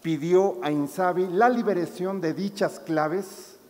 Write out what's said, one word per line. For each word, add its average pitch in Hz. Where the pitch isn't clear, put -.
pidió 180
a 151
insabi 175
la 196
liberación 190
de 165
dichas 190
claves 156